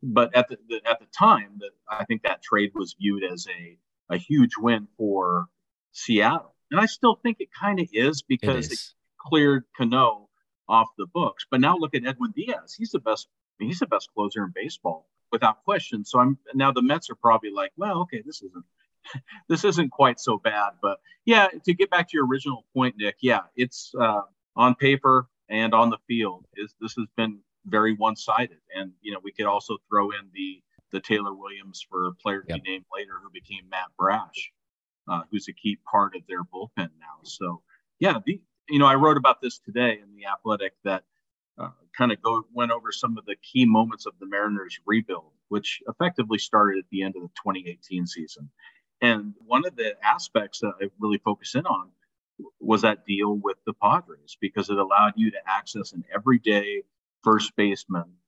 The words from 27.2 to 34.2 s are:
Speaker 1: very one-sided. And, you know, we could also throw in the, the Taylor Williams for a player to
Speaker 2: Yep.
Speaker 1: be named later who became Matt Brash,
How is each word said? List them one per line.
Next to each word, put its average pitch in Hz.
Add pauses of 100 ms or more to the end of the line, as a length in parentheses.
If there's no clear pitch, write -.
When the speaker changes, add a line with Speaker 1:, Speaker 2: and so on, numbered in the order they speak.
Speaker 1:
very 110
one-sided. 110 (160)
And, 95 (100)
you 107
know, 95
we 98
could 107
also 101 (120)
throw 104
in 98
the, 95 (300)
the 98
Taylor 101
Williams 98
for 92
a 87
player 98
to 87
Speaker 2:
Yep. 92
Speaker 1:
be 98
named 92
later 98 (100)
who 98
became 92
Matt 92 (100)
Brash, 95 (580)